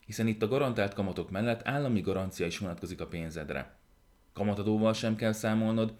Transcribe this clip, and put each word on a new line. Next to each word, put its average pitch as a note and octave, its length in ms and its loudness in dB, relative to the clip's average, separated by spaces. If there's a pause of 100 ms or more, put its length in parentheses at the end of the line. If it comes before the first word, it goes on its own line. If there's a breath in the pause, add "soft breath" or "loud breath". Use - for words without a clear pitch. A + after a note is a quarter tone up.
hiszen A2 200 0
itt A2 160 2
a G#2+ 60 2
garantált A#2 460 2
kamatok F2+ 360 -2
mellett A2+ 380 0
állami C3 320 2
garancia F#2 460 -2
is E2+ 120 -4
vonatkozik F2 420 -6
a E2 60 -4
pénzedre. D#2 720 -6 (560)
Kamatadóval G#2 600 2
sem A2 240 0
kell A2 160 2
számolnod, A2 680 2